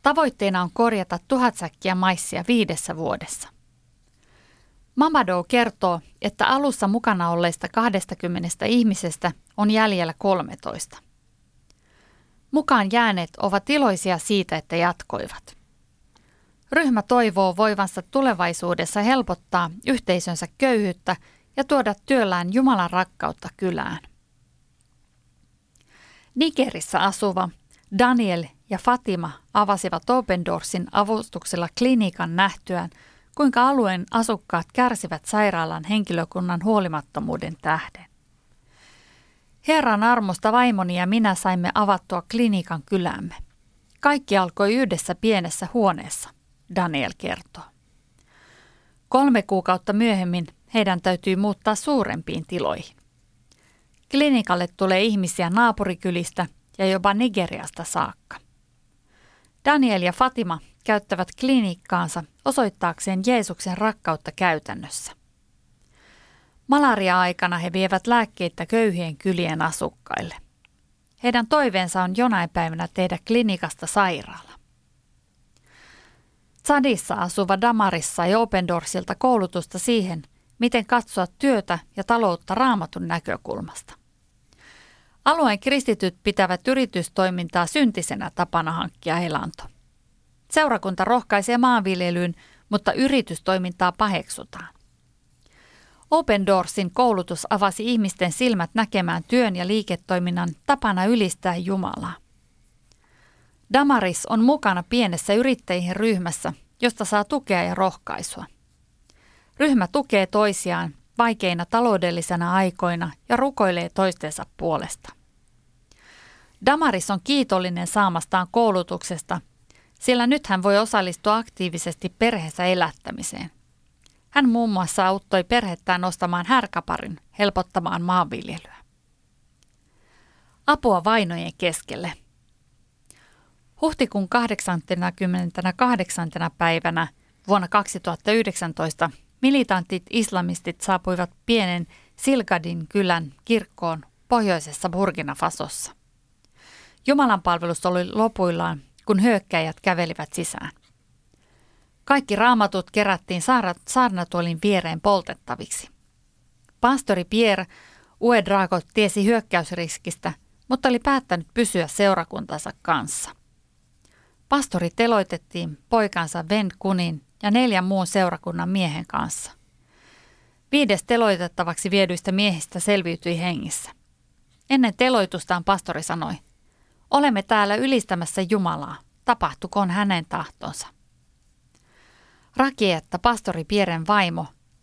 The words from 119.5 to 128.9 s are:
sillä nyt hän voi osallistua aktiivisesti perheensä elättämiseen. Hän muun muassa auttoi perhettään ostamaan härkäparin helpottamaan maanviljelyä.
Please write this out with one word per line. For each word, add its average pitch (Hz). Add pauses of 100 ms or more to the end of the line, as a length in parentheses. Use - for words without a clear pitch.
sillä 247
nyt 285
hän 185
voi 202
osallistua 208
aktiivisesti 175 (100)
perheensä 180
elättämiseen. - (840)
Hän 277
muun 233
muassa 185
auttoi 190
perhettään 185
ostamaan 175
härkäparin 202 (180)
helpottamaan 185
maanviljelyä. 170 (1900)